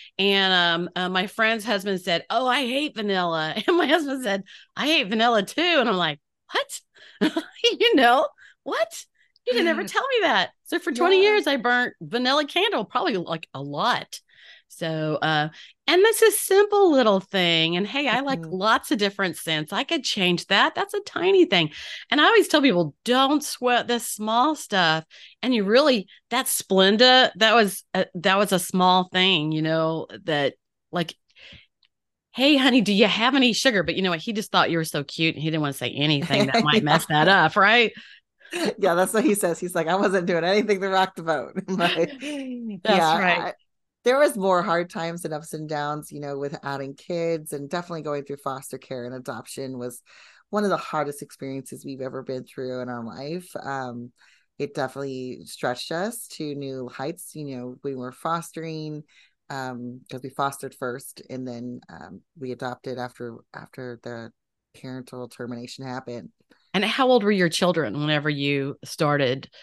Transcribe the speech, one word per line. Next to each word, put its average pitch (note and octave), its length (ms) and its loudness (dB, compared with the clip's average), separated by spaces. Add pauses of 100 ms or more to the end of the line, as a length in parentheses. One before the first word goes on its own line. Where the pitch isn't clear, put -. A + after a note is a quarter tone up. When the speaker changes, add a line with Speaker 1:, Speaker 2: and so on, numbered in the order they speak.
(180)
Speaker 1:
and, F#3+ 360 4
um, F3 420 2
uh, F3+ 140 -2
my F#3 180 -2
friend's A3 380 0
husband G3+ 360 -2
said, E3+ 280 -2
"Oh, A#3+ 180 0
I B3+ 140 2
hate C4+ 340 -4
vanilla." F3+ 600 -2
<laughs> - 120 -6
And F4 100 2
my D#4+ 100 2
husband C#4 360 0
said, G3 200 -2 (340)
"I A3+ 100 -2
hate D4 220 0
vanilla A3 340 2
too." - 180 -4
And E4 280 2
I'm F#3+ 80 0
like, D#3 220 -2 (340)
"What?" C5+ 280 -4 (400)
<laughs> - 220 0 (200)
You A4 320 2
know, C4 320 4 (360)
"What? D5+ 420 -6 (420)
You B4+ 60 0
didn't E4+ 160 2
ever D#4+ 140 -2
Speaker 2:
<gasps> - 20 -10
Speaker 1:
tell A4 220 -4
me B4+ 140 0
that." A#3 300 2 (120)
So D#4+ 160 -4
for E4+ 140 -6
twenty F#4 280 4
Speaker 2:
Yeah. - 20 6
Speaker 1:
years, G#4 240 4
I C#4 100 2
burnt B3 440 0
vanilla B3+ 440 0
candle, F4 400 0
probably, B3+ 320 -2
like, E3 360 -6
a C3+ 80 -10
lot. D3 580 -4 (500)
So, D#3 520 -4
uh, D#3 280 0 (380)
and F4+ 160 6
that's A4 200 4
a A4 80 8
simple G4+ 600 4
little A3 300 4
thing. E3+ 560 2
And F#3+ 100 0
hey, C#4 220 -4
I A#3 120 0
like C4+ 200 -4
Speaker 2:
Mm-hmm. D#3+ 100 -12
Speaker 1:
lots G#3+ 400 0
of C4 60 2
different G3 400 -2
scents. D#3 340 -4
I G#3 140 -2
could D#4+ 180 -4
change F3+ 440 0
that. A#3 280 2
That's - 200 -4
a G#4 60 -4
tiny F#4 440 4
thing. E3 260 2 (400)
And F4 80 4
I D4+ 60 6
always G#4 240 6
tell D4+ 120 4
people, F3 340 2 (100)
"Don't C4+ 380 2
sweat A#3+ 440 -2
the A#3+ 120 0
small A#3 560 0
stuff." D#3+ 500 0 (380)
And B3+ 120 0
you G#3 100 2
really, B3 420 4 (240)
that B3 160 -2
Splenda, A3 880 6
that G#3+ 180 4
was G#3+ 280 2 (100)
a, F#3 220 0
that F#3+ 220 2
was G3+ 140 2
a F3+ 80 4
small F#3 540 2
thing, F3+ 400 2
you D#3 80 0
know, D#3+ 460 -2 (180)
that, D3 300 0 (360)
like, E3+ 240 -4 (1200)
"Hey, C#4 240 4
honey, C4 240 4
do G3+ 120 0
you G3+ 140 6
have A3 280 0
any B3 180 4
sugar?" G#3 300 0
But D#3 120 -4
you F#3+ 60 -2
know F#3+ 100 0
what? E3 100 -2
He A#3 120 -6
just G3+ 180 -6
thought E3 200 2
you E3 60 0
were D#3+ 80 0
so D3+ 180 -6
cute, D#3+ 320 -2
and D3 80 -8
he D#3+ 60 -2
didn't D#3 120 0
wanna C#3 120 -2
say B2+ 180 -6
anything C#3 560 0
that C3 100 0
Speaker 2:
<laughs> - 40 4
Speaker 1:
might D3 220 2
Speaker 2:
Yeah. - 0 -
Speaker 1:
mess D3+ 240 2
that D#3 220 4
up, F#3+ 260 6
right? G#3+ 380 4 (840)
Speaker 2:
Yeah, F3+ 160 4
that's F#3 180 2
what A3 120 2
he D#4 100 4
says. F3 240 0
He's F3+ 160 -6
like, D#3+ 120 0
"I F3 80 2
wasn't F#3+ 320 0
doing E3+ 160 0
anything G3+ 380 2
to G3 80 -2
rock F#3+ 260 2
the E3+ 80 -12
boat." D3+ 320 -2
<laughs> F#3 120 -6
But F#3+ 460 0 (720)
Speaker 1:
That's F3 300 2
Speaker 2:
yeah, - 20 2
Speaker 1:
right. F3 320 0
Speaker 2:
I, - 60 -8 (500)
there B3+ 160 4
was C#4 180 2
more F#3 240 2
hard F3 280 0
times E3+ 360 -6
and D#3 80 -8
ups D#3 200 -10
and D#3 140 -10
downs, D3 440 -6
you D3 80 -14
know, C#3+ 180 -8
with C#3+ 260 -8
adding C#3 320 -8
kids, E3 580 -6
and C#3+ 160 -8
definitely F3 340 -8
going D3 220 -6
through C#3+ 120 -10
foster C3+ 400 -10
care B2 280 -12
and B2 100 -12
adoption C3 640 -12
was B2 220 -12 (500)
one G#3 120 -2
of G3+ 60 0
the E3+ 80 0
hardest D3 440 -6
experiences C3+ 640 -12
we've C3+ 160 -10
ever C3 220 -8
been B2+ 220 -8
through B2+ 360 -10
in B2 80 -8
our A#2+ 140 -10
life. C#3+ 520 -10
Um, B2+ 560 -10 (480)
it C#3+ 160 -8
definitely C3 720 -8
stretched - 460 -6
us G3+ 380 -6
to D3 260 -8
new C3+ 320 -10
heights, D#3 480 -10
you C#3+ 220 -10
know, B2 260 -12
we C#3 120 -6
were B2+ 180 -10
fostering, D#3+ 920 -8 (460)
um, B2+ 600 -10
'cause B2+ 140 -12
we C3+ 60 -12
fostered C#3 460 -6
first, B2+ 540 -10
and B2+ 180 -10
then, B2 420 -12
um, F2+ 320 -18 (180)
we B2+ 120 -10
adopted B2 480 -10
after, A#2+ 380 -10 (160)
after B2 500 -16
the A#2 280 -14 (480)
parental B2+ 480 -14
termination B2 580 -14
happened. B2 460 -12 (420)
Speaker 1:
And G3 100 -2
how B3+ 260 0
old B3 140 4
were G#3 80 4
your F#3 180 4
children D#3+ 520 0
whenever D3+ 280 0
you C#3+ 540 -2
started? C#3+ 680 0 (140)